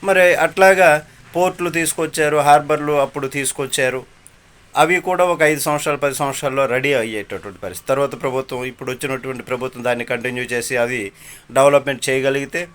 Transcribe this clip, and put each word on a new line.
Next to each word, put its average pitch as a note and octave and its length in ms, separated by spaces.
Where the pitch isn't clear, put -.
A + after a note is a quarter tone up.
మరి F#3 280
అట్లాగా E3 720
పోర్టులు F3 340
తీసుకొచ్చారు, D#3 680
హార్బర్లు D3 560
అప్పుడు C#3 340
తీసుకొచ్చారు, C3 760
అవి D#3+ 240
కూడా F3+ 240
ఒక E3+ 180
ఐదు D3+ 180
సంవత్సరాలు, D3 380
పది C#3 160
సంవత్సరాల్లో C#3 520
రెడీ B2+ 260
అయ్యేటటువంటి G#2 680
పరిస్థితి. F2+ 300
తర్వాత C3+ 320
ప్రభుత్వం, C3 440
ఇప్పుడు B2+ 280
వచ్చినటువంటి B2+ 500
ప్రభుత్వం B2 420
దాన్ని B2 200
కంటిన్యూ B2 400
చేసి A#2+ 320
అవి A#2+ 360
డెవలప్మెంట్ C#3 560
చేయగలిగితే C#3 680